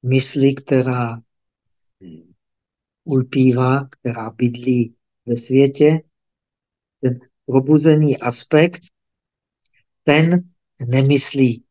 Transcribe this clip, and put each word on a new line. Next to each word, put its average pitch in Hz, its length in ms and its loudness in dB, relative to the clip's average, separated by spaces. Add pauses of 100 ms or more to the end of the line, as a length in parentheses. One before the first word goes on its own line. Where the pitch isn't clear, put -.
mysli, 135 520 0
která 123 680 -2 (1800)
ulpívá, 131 840 0
která 117 420 -10
bydlí 120 640 -4 (320)
ve 120 100 -4
světě, 139 680 2 (960)
ten 127 180 -4 (280)
probuzený 147 720 0
aspekt, 156 640 -2 (1200)
ten 165 440 2 (400)
nemyslí. 135 840 0